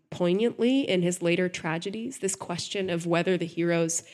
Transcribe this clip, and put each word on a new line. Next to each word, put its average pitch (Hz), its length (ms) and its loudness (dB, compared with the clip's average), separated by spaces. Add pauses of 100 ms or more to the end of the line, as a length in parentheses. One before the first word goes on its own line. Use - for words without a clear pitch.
(120)
poignantly 226 720 2
in 185 200 2
his 180 200 0
later 175 260 2
tragedies, 196 720 -6
this 196 160 -2
question 185 540 -6
of 175 180 -2
whether 170 300 2
the 170 80 -4
heroes 165 580 0 (100)